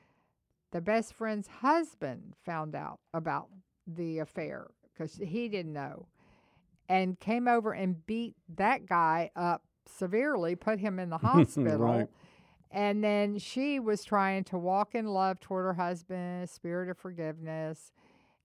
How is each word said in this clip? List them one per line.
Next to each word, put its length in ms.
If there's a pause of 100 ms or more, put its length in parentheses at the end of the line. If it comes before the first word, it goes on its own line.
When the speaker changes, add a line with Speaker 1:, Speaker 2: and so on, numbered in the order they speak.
(720)
Speaker 1:
the 80
best 340
friend's 320
husband 880 (100)
found 300
out 240 (160)
about 340 (380)
the 320
affair 500 (280)
'cause 200
he 320
didn't 240
know 340 (800)
and 320
came 260
over 260
and 340
beat 300 (120)
that 380
guy 500
up 280 (220)
severely, 720
put 240
him 180
in 120
the 80
Speaker 2:
<laughs> 0
Speaker 1:
hospital. 600
Speaker 2:
Right. 300 (640)
Speaker 1:
And 340
then 340
she 400
was 240
trying 420
to 140
walk 360
in 120
love 340
toward 260
her 80
husband, 680
a 20
spirit 420
of 80
forgiveness. 960 (520)